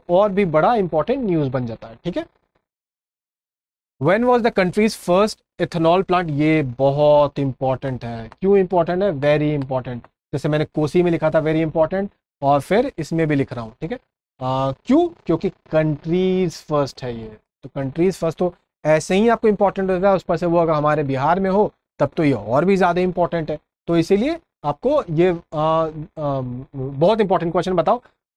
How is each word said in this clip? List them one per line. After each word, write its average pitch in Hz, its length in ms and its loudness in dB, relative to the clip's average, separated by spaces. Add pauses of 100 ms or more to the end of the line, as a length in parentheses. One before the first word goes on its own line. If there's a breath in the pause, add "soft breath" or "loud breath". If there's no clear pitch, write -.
और 196 220 4
भी 196 140 0
बड़ा 170 300 2
इंपॉर्टेंट 202 500 -2
न्यूज़ 160 240 0
बन 127 160 -4
जाता 113 220 -12
है, 113 160 -20
ठीक 175 140 -6
है। 330 80 -8 (1800)
When 185 220 2
was 247 180 4
the 226 100 0
country's 208 460 0
first 190 440 0 (200)
ethanol 170 420 2
plant? 180 260 -2
ये 151 340 2
बहुत 143 760 2
इंपॉर्टेंट 131 680 -4
है। 113 220 -10
क्यों 196 300 2
इंपॉर्टेंट 180 460 0
है? 202 80 0
Very 147 500 0
important। 131 380 -6 (340)
जैसे 147 160 -4
मैंने 151 160 0
कोसी 156 380 0
में 175 80 2
लिखा 156 180 0
था 156 120 2
very 156 240 0
important, 165 420 -2 (340)
और 143 200 2
फिर 247 360 0
इसमें 165 300 -2
भी 151 80 2
लिख 135 180 -2
रहा 120 100 -10
हूँ, 110 180 -16
ठीक 165 100 -8
है। 254 80 -10 (420)
आ, 131 300 -2
क्यों? 311 360 0 (180)
क्योंकि 175 240 -2
कंट्रीज 170 1040 -2
फर्स्ट 143 480 -4
है 120 160 -10
ये, 110 180 -16 (260)
तो 135 120 -18
कंट्रीज 160 420 -2
फर्स्ट 165 200 -4
तो 180 180 -2 (300)
ऐसे 156 300 0
ही 220 140 4
आपको 226 180 2
इंपॉर्टेंट 190 440 0
होता 185 180 2
है, 196 60 4
उस 175 80 -2
पर 175 140 -2
से 170 80 -4
वो 170 120 2
अगर 165 160 2
हमारे 151 300 2
बिहार 139 360 0
में 190 100 0
हो, 190 240 2 (260)
तब 143 180 2
तो 175 60 2
ये 143 100 4
और 117 320 0
भी 196 120 4
ज़्यादा 180 240 2
इंपॉर्टेंट 175 500 -2
है। 151 80 -6 (280)
तो 170 100 2
इसीलिए 202 420 0 (240)
आपको 240 460 0
ये, 170 220 2
आ, 165 300 -6
आ, 160 280 0 (880)
बहुत 139 460 0
इंपॉर्टेंट 175 300 0
क्वेश्चन 185 220 -2
बताओ, 185 280 0 (360)